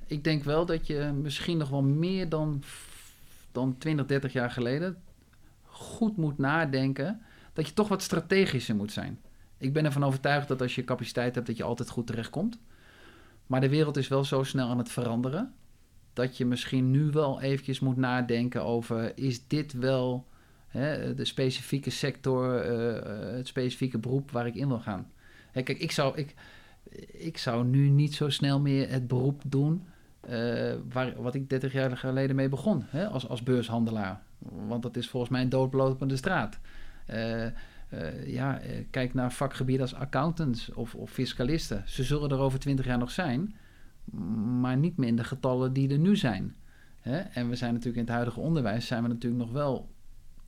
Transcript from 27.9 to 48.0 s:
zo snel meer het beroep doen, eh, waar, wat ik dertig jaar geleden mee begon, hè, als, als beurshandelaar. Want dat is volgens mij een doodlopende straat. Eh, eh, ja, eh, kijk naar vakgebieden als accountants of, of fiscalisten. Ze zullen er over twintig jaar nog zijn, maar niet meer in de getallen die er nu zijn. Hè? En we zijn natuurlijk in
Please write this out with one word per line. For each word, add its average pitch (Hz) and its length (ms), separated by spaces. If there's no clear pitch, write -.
zo 147 140
snel 139 320
meer 139 300
het 127 180
beroep 131 380
doen, 143 400
eh, 120 520
waar, 127 300
wat 123 120
ik 135 160
dertig 135 220
jaar 131 240
geleden 135 400
mee 135 120
begon, 139 400
hè, 170 180
als, 127 220
als 117 140
beurshandelaar. 113 800
Want 107 440
dat 123 140
is 120 120
volgens 123 240
mij 127 100
een 127 60
doodlopende 131 680
straat. 135 420
Eh, 113 400
eh, - 380
ja, 135 340
eh, 113 300
kijk 127 240
naar 123 180
vakgebieden 131 500
als 123 120
accountants 139 800
of, 117 220
of 113 160
fiscalisten. 127 760
Ze - 180
zullen 143 260
er 135 80
over 135 200
twintig 135 260
jaar 123 140
nog 123 120
zijn, 175 440
maar 127 160
niet 165 200
meer 127 120
in 117 80
de 117 80
getallen 127 480
die 135 180
er 143 80
nu 190 180
zijn. 98 380
Hè? 127 180
En 123 300
we 120 80
zijn 120 160
natuurlijk 117 260
in 117 60